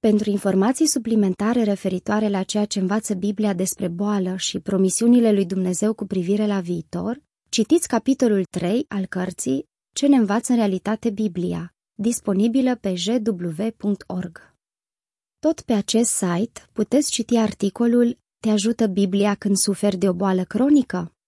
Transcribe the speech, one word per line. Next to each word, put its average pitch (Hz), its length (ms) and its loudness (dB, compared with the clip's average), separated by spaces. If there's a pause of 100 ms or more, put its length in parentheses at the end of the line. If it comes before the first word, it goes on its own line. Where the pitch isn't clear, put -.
Pentru 214 220 2
informații 202 560 2
suplimentare 220 760 0
referitoare 202 640 -2
la 196 160 0
ceea 208 220 -2
ce 208 140 -4
învață 190 340 -2
Biblia 202 400 -2
despre 185 340 -4
boală 190 480 -2
și 185 240 -6
promisiunile 220 720 4
lui 196 140 4
Dumnezeu 185 480 -2
cu 214 120 -6
privire 190 400 0
la 202 140 0
viitor, 175 640 -6 (280)
citiți - 380 0
capitolul 226 580 2
trei 185 420 -2
al 196 180 -4
cărții 185 640 -6 (260)
Ce 277 120 0
ne 285 80 6
învață 220 360 0
în 240 60 4
realitate 214 520 -2
Biblia, 175 640 -6 (180)
disponibilă 233 800 0
pe 190 200 -4
J 175 120 -4
W 208 720 -2
punct 202 300 -2
org. 180 480 -10 (840)
Tot 320 220 0
pe - 120 -2
acest 226 380 2
site 180 500 -2 (120)
puteți 254 380 0
citi 233 260 -2
articolul 233 800 0 (220)
Te 220 100 -2
ajută 214 380 0
Biblia 202 480 0
când 202 200 0
suferi 196 420 0
de 190 120 2
o 180 40 0
boală 185 300 0
cronică? 247 720 0 (120)